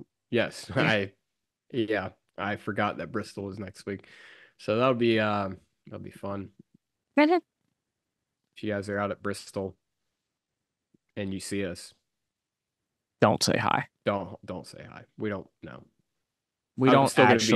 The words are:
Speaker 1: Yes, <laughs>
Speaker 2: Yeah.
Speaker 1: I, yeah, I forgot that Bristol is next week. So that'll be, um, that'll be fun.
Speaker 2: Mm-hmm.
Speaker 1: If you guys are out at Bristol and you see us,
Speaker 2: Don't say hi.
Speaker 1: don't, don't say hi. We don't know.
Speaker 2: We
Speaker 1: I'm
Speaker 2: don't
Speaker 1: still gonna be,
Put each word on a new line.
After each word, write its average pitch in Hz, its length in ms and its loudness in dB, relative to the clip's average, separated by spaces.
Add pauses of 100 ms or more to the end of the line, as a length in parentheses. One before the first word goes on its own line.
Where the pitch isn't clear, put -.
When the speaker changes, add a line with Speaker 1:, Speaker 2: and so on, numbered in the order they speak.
(300)
Speaker 1:
Yes, - 420 -2
<laughs> - 40 -4
Speaker 2:
Yeah. 131 60 2
Speaker 1:
I, 107 300 2 (600)
yeah, 104 360 -2 (300)
I 101 180 -4
forgot 104 420 -2
that 82 120 -8
Bristol 104 400 -8
is 98 80 -12
next 95 280 -12
week. 101 200 -8 (520)
So 107 180 0
that'll 127 180 4
be, 117 240 4
um, 104 380 0 (300)
that'll 101 180 -14
be 92 80 -16
fun. 98 380 -10 (680)
Speaker 2:
Mm-hmm. 311 200 6 (1160)
Speaker 1:
If - 60 -20
you 107 100 -2
guys 101 160 -4
are 101 120 -2
out 101 100 0
at - 100 -8
Bristol 98 540 -6 (1400)
and 98 180 -6
you 95 60 -8
see 98 260 -4
us, - 260 -10 (1300)
Speaker 2:
Don't - 220 4
say - 160 2
hi. 110 300 0 (180)
Speaker 1:
don't, 98 400 -4
don't 90 200 -10
say - 220 -18
hi. - 140 -20 (160)
We 107 100 -4
don't 98 200 -8 (160)
know. - 180 -16 (920)
Speaker 2:
We 131 120 4
Speaker 1:
I'm 131 60 8
Speaker 2:
don't 139 140 6
Speaker 1:
still 131 180 6
gonna 113 140 8
be, 110 160 2